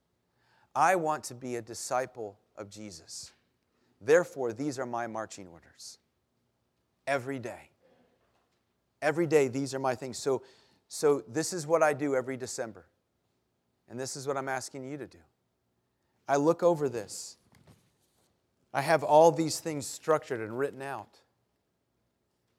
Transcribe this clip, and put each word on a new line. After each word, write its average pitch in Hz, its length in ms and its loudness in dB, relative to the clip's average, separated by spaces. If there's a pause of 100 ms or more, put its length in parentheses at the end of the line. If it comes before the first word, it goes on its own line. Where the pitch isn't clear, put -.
(720)
I 160 220 6
want 156 300 -2
to 127 100 -10
be 123 200 -6
a 117 60 -4
disciple 117 800 -6 (180)
of 104 120 -12
Jesus. 101 640 -16 (680)
Therefore, 135 540 4
these 135 260 -4
are 123 80 -4
my 117 180 -4
marching 107 420 -10
orders. - 520 -20 (1080)
Every 135 320 -2
day. 110 320 -12 (1300)
Every 156 240 2
day, 139 220 6
these 135 260 -4
are 131 40 -4
my 131 140 0
things. 120 240 -8
So, 131 240 0 (460)
so 143 400 2
this 151 260 -4
is 156 140 -6
what 160 160 4
I 151 100 4
do 139 220 -2
every 127 220 -2
December. 113 500 -10 (1000)
And 120 120 -12
this 131 160 -8
is 135 120 -8
what 143 80 -2
I'm 135 140 -4
asking 131 400 -6
you 147 80 -10
to 123 80 -10
do. 85 140 -20 (1080)
I 139 100 2
look 156 260 4
over 151 260 4
this. - 480 -8 (1400)
I 139 80 2
have 151 220 4
all 156 280 10
these 156 280 -2
things 151 260 -6
structured 151 540 0
and 110 180 -6
written 135 240 -4
out. 131 380 -12 (1400)